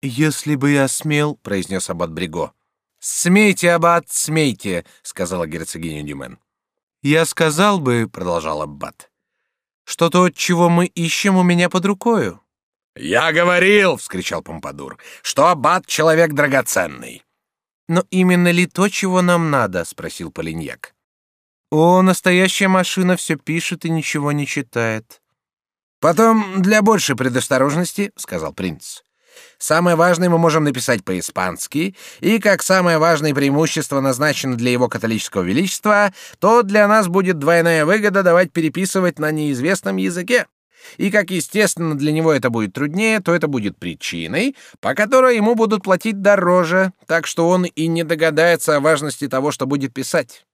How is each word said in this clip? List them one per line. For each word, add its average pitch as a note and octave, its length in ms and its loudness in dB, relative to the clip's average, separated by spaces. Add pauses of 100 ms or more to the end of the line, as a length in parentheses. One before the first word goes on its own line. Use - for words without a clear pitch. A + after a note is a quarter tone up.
«Если D3 540 -2
бы C#3 160 0
я C#3 160 2
смел», D3 480 -2
произнёс F#2+ 540 -6
аббат F2 220 -6
Бриго. E2 420 -8 (460)
«Смейте, F#3 720 2
аббат, E3+ 360 2
смейте», A2+ 800 -4 (180)
сказала F2 420 -6
герцогиня D#2+ 580 -10
Дюмен. C#2 360 -14 (640)
«Я D3+ 220 4
сказал E3+ 540 2
бы», A#2+ 320 0
продолжал D#2 520 -4
аббат, C#2+ 480 -14 (760)
«что - 240 0
то, F3+ 200 4
чего F3 380 0
мы F3 200 4
ищем, F#3 500 0
у F3+ 60 4
меня F3 260 4
под F#3 160 -2
рукою». G3 560 -2 (540)
«Я A#2+ 360 0
говорил», F3+ 680 2
вскричал F2+ 440 -8
Помпадур, C#2+ 560 -14 (240)
«что - 260 0
аббат — E3+ 380 0
человек D#3+ 480 2
драгоценный». B2 880 -2 (640)
«Но F3 220 2
именно F3+ 420 4
ли F3 140 2
то, G3 240 -2
чего F#3 320 -2
нам F3 300 2
надо?» G2 340 0
спросил D#2+ 460 -12
Полиньяк. D#2+ 640 -10 (760)
«О, E3+ 320 4
настоящая F#3 680 2
машина F#3 480 0
всё D#3+ 220 -6
пишет - 480 -6
и E3 40 -2
ничего D3 420 -4
не D3 160 -2
читает». A2+ 720 -6 (800)
«Потом, G3 600 2
для G#3+ 200 4
большей G3 340 2
предосторожности», C3+ 1000 -2
сказал D#2+ 360 -8
принц, - 480 -8 (560)
«самое E3+ 380 2
важное F3 340 4
мы E3 80 4
можем D#3+ 260 4
написать B2+ 400 -2
по-испански, F#2 920 -6 (240)
и G#3 200 2
как G3 240 2
самое F3+ 340 2
важное D#3 360 2
преимущество C#3+ 680 0
назначено C3+ 540 -2
для B2 160 0
его B2 180 0
католического A2 540 -4
величества, G3+ 680 0 (260)
то A3+ 240 4
для G3+ 240 2
нас G#3+ 200 4
будет F3+ 320 0
двойная D#3+ 460 2
выгода G3 380 0
давать F3+ 280 4
переписывать F3 680 -2
на D#3 120 -2
неизвестном D#3 680 -2
языке. F#3+ 500 -2 (500)
И F#3+ 140 -2
как, F#3+ 200 0
естественно, E3+ 680 -2
для D3 140 0
него D#3+ 200 2
это B2+ 180 0
будет A2 240 -4
труднее, G3 460 -2
то E3+ 140 -2
это E3 140 0
будет A2 300 -4
причиной, F2+ 800 -6 (240)
по - 140 -4
которой B3 420 2
ему A3 200 2
будут G#3+ 280 0
платить G3 380 -2
дороже, F#3 720 2 (140)
так E3 200 -2
что E3 220 0
он F3+ 160 2
и D#3+ 220 -4
не E3 160 -2
догадается D#3+ 720 2
о C#3+ 40 2
важности C#3+ 480 -2
того, C3+ 240 -2
что - 140 -6
будет C3+ 280 -4
писать». - 600 -6